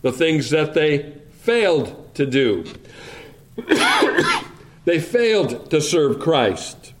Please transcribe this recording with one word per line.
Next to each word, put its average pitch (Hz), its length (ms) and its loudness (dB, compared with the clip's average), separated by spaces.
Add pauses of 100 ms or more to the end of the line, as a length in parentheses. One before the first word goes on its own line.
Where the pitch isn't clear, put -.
the 127 120 0
things 156 380 0
that 151 220 0
they 151 400 0 (180)
failed 185 840 -2
to 143 100 0
do. 123 380 2 (920)
<coughs> - 880 2 (440)
They 170 100 2
failed 214 720 0
to 151 120 2
serve 151 380 2
Christ. 123 800 -2